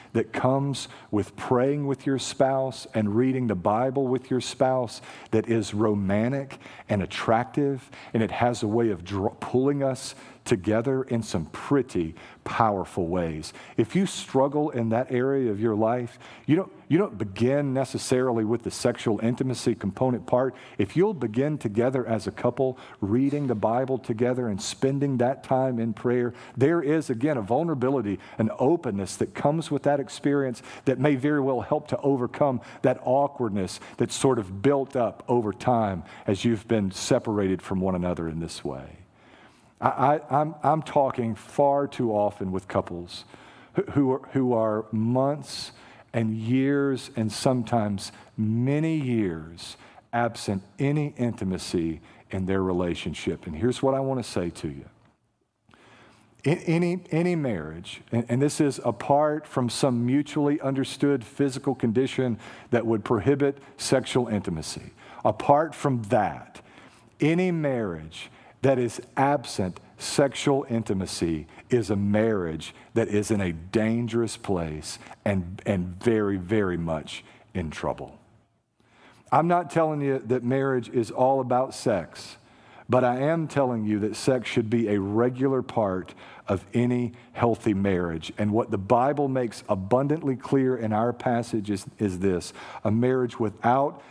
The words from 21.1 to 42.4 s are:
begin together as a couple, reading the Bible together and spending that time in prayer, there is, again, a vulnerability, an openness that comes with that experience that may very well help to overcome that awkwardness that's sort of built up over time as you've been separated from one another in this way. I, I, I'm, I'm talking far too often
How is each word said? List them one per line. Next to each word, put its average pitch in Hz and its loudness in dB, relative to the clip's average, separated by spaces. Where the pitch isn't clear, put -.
begin 131 -2
together 120 0
as 110 -2
a 98 -4
couple, 131 -2
reading 135 2
the 123 0
Bible 123 0
together 123 -2
and 101 -4
spending 139 0
that 120 0
time 131 2
in 113 -2
prayer, 120 0
there 151 4
is, 151 0
again, 135 0
a 117 -2
vulnerability, 123 0
an 110 2
openness 123 0
that - -2
comes 156 0
with 143 -2
that 143 2
experience 139 -2
that 131 0
may 143 4
very 147 2
well 131 0
help 147 -2
to - -2
overcome 135 2
that 131 4
awkwardness 123 0
that's - 0
sort 131 4
of 98 -6
built 135 2
up 117 -2
over 120 2
time 104 0
as 101 2
you've 117 0
been 104 2
separated 104 0
from 95 -2
one 95 0
another 87 -2
in 80 -6
this 82 -10
way. 71 -10
I, 120 2
I, 147 2
I'm, 156 -2
I'm 151 2
talking 127 0
far 143 2
too 120 -2
often 104 0